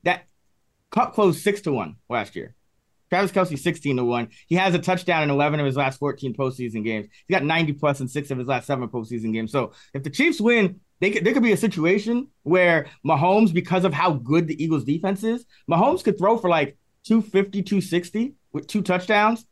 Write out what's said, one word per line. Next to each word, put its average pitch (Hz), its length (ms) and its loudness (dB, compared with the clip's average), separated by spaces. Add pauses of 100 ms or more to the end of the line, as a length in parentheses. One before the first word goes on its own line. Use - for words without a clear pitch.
That 175 220 -2 (640)
Kupp 240 240 -2
closed 185 280 2
six 202 200 -2
to 151 100 -2
one 95 240 -4 (120)
last 117 280 -4
year. - 180 -12 (560)
Travis 185 200 2
Kelce 180 260 0
sixteen 143 420 -2
to 123 60 0
one. 120 260 -2 (180)
He 170 80 2
has 185 180 2
a 175 60 2
touchdown 180 420 0
in 147 80 0
eleven 147 300 2
of 143 60 0
his 131 100 -2
last 135 220 -2
fourteen 135 360 -6
postseason 123 480 -4
games. 107 240 -4 (220)
He's 180 60 -2
got 151 100 0
ninety 160 280 0
plus 143 280 -2
in 131 80 -6
six 143 240 -6
of 127 60 -6
his 123 100 -8
last 127 180 -4
seven 127 220 -4
postseason 113 440 -6
games. 113 200 -6
So 127 200 -2 (200)
if 139 100 -8
the 147 80 -8
Chiefs 320 300 0
win, 214 400 2 (180)
they 196 140 0
could, 175 120 -2
there 226 80 4
could 247 100 2
be 226 100 4
a 185 40 4
situation 208 720 0 (140)
where 170 440 4 (200)
Mahomes, 180 480 4
because 180 300 0
of 170 100 2
how 165 200 0
good 147 340 0
the 156 120 -8
Eagles 160 240 0
defense 190 380 -2
is, 233 240 -4 (240)
Mahomes 247 320 2
could - 160 0
throw 208 200 4
for, 180 120 0
like, 147 260 0 (280)
two 220 180 4
fifty, 196 400 -2
two 196 180 0
sixty 190 540 -2 (180)
with - 140 -8
two 208 160 -2
touchdowns. 208 680 0